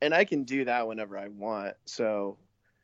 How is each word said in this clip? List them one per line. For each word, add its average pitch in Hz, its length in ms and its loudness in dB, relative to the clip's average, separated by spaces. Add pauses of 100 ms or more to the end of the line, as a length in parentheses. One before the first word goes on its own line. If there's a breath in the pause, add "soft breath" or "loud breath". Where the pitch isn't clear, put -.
and 151 120 4
I 185 120 8
can 147 200 0
do 131 200 0
that 120 220 0
whenever 107 300 -6
I 101 100 -8
want. 101 480 -6 (100)
So, 104 520 0 (460)